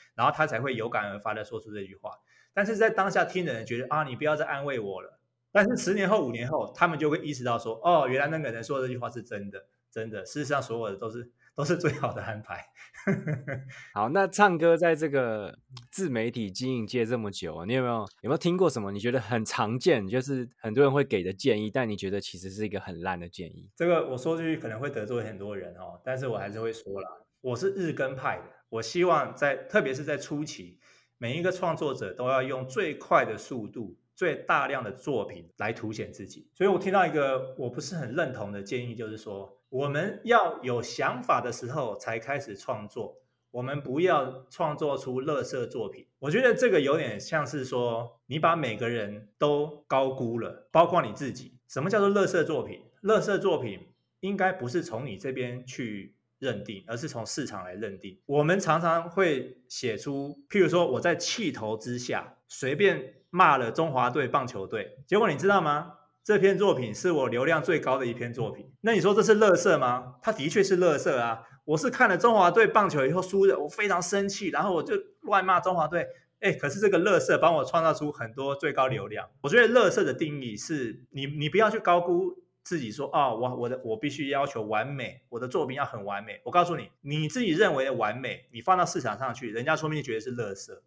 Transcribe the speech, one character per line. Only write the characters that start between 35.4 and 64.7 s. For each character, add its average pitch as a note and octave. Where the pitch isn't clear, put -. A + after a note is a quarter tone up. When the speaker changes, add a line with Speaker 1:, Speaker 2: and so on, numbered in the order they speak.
Speaker 1:
来 G#2
凸 A2
显 G#2
自 G2
己。 -
所 F3+
以 G#3
我 F3
听 F#3+
到 F#3+
一 D3+
个 C3+
我 B2+
不 -
是 -
很 B2+
认 D3+
同 G2+
的 G2+
建 A#2+
议， A2
就 A2+
是 G#2+
说， G2
我 C#3
们 E3
要 A3+
有 A#2+
想 C#3
法 B2+
的 B2
时 A#2+
候 B2
才 A2+
开 C#3
始 G#2
创 G#2+
作， G#2+
我 B2
们 C#3
不 C#3+
要 C3+
创 D3+
作 C#3+
出 C3
垃 C#3+
圾 A#2+
作 A2
品。 -
我 C#3+
觉 A3
得 A#3+
这 B3
个 F#3
有 C#3
点 A2+
像 D3+
是 C3
说， A#2+
你 D3
把 E3
每 A#2+
个 A#2
人 G#2+
都 D3
高 C3+
估 A#2+
了， -
包 E3
括 E3
你 A2+
自 B2+
己。 -
什 C3+
么 F#3
叫 G#3+
做 G3+
垃 G3
圾 E3+
作 C#3+
品？ -
垃 G#3
圾 F#3+
作 F3
品 G#2
应 G3
该 F#3
不 B2
是 D#3+
从 B2+
你 G#2
这 C3+
边 B2
去 G#2
认 G#2
定， G2
而 A2+
是 C#3+
从 A#2+
市 C3
场 G2+
来 F2+
认 G2
定。 F#2+
我 C#3+
们 F3+
常 E3
常 E3+
会 E3
写 A2
出， C#3
譬 G3+
如 E3
说 E3+
我 A#2
在 F3
气 -
头 G#2+
之 B2
下 G2+
随 C3+
便 D#3+
骂 E3+
了 A#2
中 D#3+
华 B2
队 C3
棒 C3
球 G2
队， -